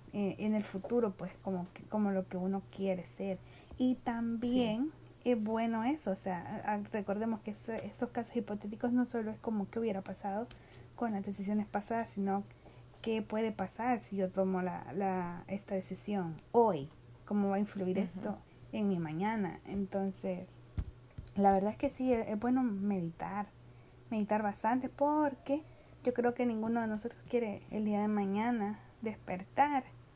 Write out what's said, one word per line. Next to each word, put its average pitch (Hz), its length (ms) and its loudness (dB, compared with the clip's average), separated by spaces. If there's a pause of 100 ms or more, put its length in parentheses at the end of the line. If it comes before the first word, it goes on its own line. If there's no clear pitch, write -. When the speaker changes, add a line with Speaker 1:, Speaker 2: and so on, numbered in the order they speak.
(140)
Speaker 1:
eh, 202 240 0
en 214 160 0
el 208 100 2
futuro, 214 480 0
pues, 185 180 -8 (120)
como 180 320 -4
que, - 100 -16
como 208 260 0
lo 190 160 0
que 190 120 -6
uno 190 240 -2 (120)
quiere 190 320 -2
ser. 190 320 -6 (380)
Y 254 200 2
también 233 960 0 (320)
Speaker 2:
Sí. 247 100 2
Speaker 1:
es 220 120 2
bueno 226 400 0
eso, 262 280 0
o 190 40 0
sea, 190 480 -4
a, 214 80 0
a, 208 60 0 (120)
recordemos 214 520 -2
que 214 80 -6
este, 208 360 -6
estos 233 240 -4
casos - 240 -4
hipotéticos 214 580 -2
no 247 120 4
solo 226 260 -2
es 214 100 -8
como 214 260 -2
qué - 120 -6
hubiera 214 220 0
pasado 196 460 -4 (500)
con 226 160 0
las 196 120 -2
decisiones 202 420 -2
pasadas, 226 420 -2
sino 196 340 0 (600)
qué 220 180 0
puede 214 320 0
pasar 226 500 0
si - 140 -8
yo 185 140 2
tomo 190 320 2
la, 175 320 -4
la, 180 540 0
esta 202 260 -4
decisión 190 680 -2 (120)
hoy, 190 360 6 (380)
cómo 202 240 2
va 196 60 2
a 202 40 4
influir 190 380 0
Speaker 2:
Ujú. 196 80 4
Speaker 1:
esto 196 320 -6 (340)
en 214 160 2
mi 185 100 4
mañana. 175 680 0
Entonces, 190 960 -4 (720)
la 196 160 8
verdad 196 200 4
es - 40 -6
que 277 140 0
sí, 254 220 0
es, 226 140 2
es 214 140 0
bueno 254 220 4
meditar, 196 840 -2 (640)
meditar 214 320 2
bastante, 233 460 0
porque 294 760 2 (400)
yo 247 100 2
creo 240 220 4
que 247 100 2
ninguno 226 360 2
de 226 80 0
nosotros 214 320 -4 (100)
quiere 233 400 0
el 214 140 -2
día 208 160 2
de 208 80 2
mañana 208 720 0 (220)
despertar 220 840 0 (320)